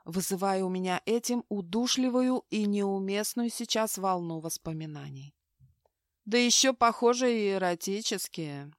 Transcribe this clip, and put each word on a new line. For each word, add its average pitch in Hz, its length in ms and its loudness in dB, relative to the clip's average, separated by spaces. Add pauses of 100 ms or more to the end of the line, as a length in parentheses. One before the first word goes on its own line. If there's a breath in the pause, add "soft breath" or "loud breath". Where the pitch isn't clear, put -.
вызывая 190 600 -2
у 185 40 0
меня 185 360 -2
этим 240 440 0
удушливую 247 1000 0
и 214 160 0
неуместную 202 880 0
сейчас 220 480 -2
волну 175 420 -2
воспоминаний. 151 920 -10 (920)
Да 220 140 2
еще, 247 360 6
похоже, 240 580 4
и 208 200 2
эротические. 175 1300 -4